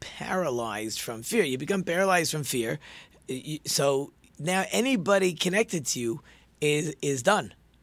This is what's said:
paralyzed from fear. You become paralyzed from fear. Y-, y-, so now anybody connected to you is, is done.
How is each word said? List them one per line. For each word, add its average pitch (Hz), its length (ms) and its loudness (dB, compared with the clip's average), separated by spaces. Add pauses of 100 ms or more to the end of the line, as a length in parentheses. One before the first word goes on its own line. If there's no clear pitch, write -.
paralyzed 117 1000 -4
from 117 220 -8
fear. 208 220 2
You 131 120 0
become 180 280 -2
paralyzed 180 480 2
from 151 100 -2
fear. 127 380 -2 (480)
Y-, 131 180 -6
y-, 151 180 -6
so 139 480 0 (280)
now 180 320 0
anybody 196 600 4
connected 185 520 0
to - 140 -2
you 113 220 -2 (380)
is, 151 400 0
is 139 220 0
done. 170 320 2 (280)